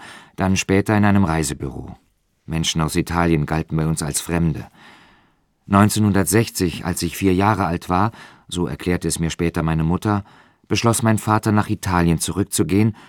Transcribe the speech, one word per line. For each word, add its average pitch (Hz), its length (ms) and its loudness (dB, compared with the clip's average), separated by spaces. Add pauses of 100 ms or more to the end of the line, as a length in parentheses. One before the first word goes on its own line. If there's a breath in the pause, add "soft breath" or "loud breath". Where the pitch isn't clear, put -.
(360 loud breath)
dann 95 200 0
später 101 400 2
in 101 80 4
einem 101 200 4
Reisebüro. 71 720 -4 (480)
Menschen 82 360 -2
aus 78 160 -2
Italien 82 500 0
galten 78 300 -4
bei 78 100 0
uns 80 160 -2
als 71 180 -6
Fremde. 82 460 -2 (1000 soft breath)
Neunzehnhundertsechzig, 101 1160 2
als 87 180 -4
ich 85 140 -4
vier 95 180 2
Jahre 98 320 2
alt 85 220 -4
war, 95 220 0 (380 loud breath)
so 87 180 -4
erklärte 85 400 -4
es 82 140 -4
mir 80 100 0
später 85 320 -2
meine 80 220 0
Mutter, 101 400 0 (420 soft breath)
beschloss 110 360 0
mein 110 160 2
Vater, 107 340 0
nach 104 180 0
Italien 87 480 2
zurückzugehen, 95 800 0 (120)